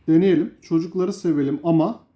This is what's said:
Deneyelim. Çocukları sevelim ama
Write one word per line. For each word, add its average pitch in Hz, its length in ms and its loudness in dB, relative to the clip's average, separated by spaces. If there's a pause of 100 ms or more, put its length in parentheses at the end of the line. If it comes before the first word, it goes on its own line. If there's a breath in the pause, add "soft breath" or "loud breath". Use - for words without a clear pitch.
Deneyelim. 165 540 2
Çocukları 180 520 -4
sevelim 147 500 -2
ama 165 360 0 (160)